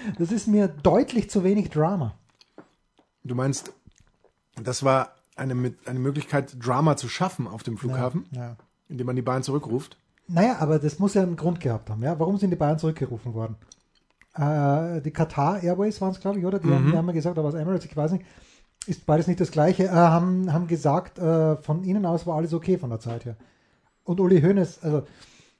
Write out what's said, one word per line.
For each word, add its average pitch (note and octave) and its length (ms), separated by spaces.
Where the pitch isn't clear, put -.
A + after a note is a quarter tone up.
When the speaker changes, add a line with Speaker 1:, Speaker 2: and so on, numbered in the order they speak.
Speaker 1:
das E3+ 140
ist A3 160
mir G#3 220
deutlich G3+ 600
zu F#3+ 140
wenig F#3+ 260
Drama. D3+ 460
Speaker 2:
Du B2 120
meinst, C3 380
das B2 220
war C3 320
eine, B2 380
eine B2+ 140
Möglichkeit, C#3 600
Drama C3 380
zu B2 100
schaffen D#3+ 400
auf A2 160
dem A2+ 140
Flughafen, B2+ 540
Speaker 1:
Ja, B2+ 100
ja. A#2+ 160
Speaker 2:
indem B2 180
man B2+ 80
die B2+ 60
Bahn B2+ 200
zurückruft? C3+ 560
Speaker 1:
Naja, F#3+ 320
aber D#3 200
das D3 200
muss G3 140
ja F#3+ 100
einen F3 140
Grund D#3+ 240
gehabt A2+ 280
haben. G#2+ 140
Ja? D#3 160
Warum F#3 180
sind F#3+ 140
die E3+ 60
Bayern D#3 200
zurückgerufen B2+ 560
worden? A2+ 220
Äh, D3 640
die D3+ 100
Qatar D#3+ 520
Airways F#3+ 380
waren's, F#3+ 180
glaub G3 160
ich, F3+ 100
oder? F#3+ 140
Die D#3+ 100
haben, C#3 180
Speaker 2:
Mhm. D#3 40
Speaker 1:
die E3+ 60
haben E3 100
ja F3+ 60
gesagt, D#3+ 240
oder D#3 100
was D3 80
Emirates, E3+ 300
ich D3 100
weiß D#3 160
nicht, F#3 140
ist - 200
beides D#3 220
nicht F3+ 120
das F3 120
Gleiche, F3+ 340
äh, F#3+ 40
haben, F3 640
haben E3+ 160
gesagt, D#3+ 520
äh, D#3+ 380
von D#3 260
ihnen F#3+ 220
aus E3 200
war E3+ 120
alles D#3+ 160
okay E3+ 240
von C3+ 120
der A#2 100
Zeit A#2 260
her. A#2 100
Und F3+ 160
Uli F3+ 220
Hoeneß, F#3 420
also, D3+ 200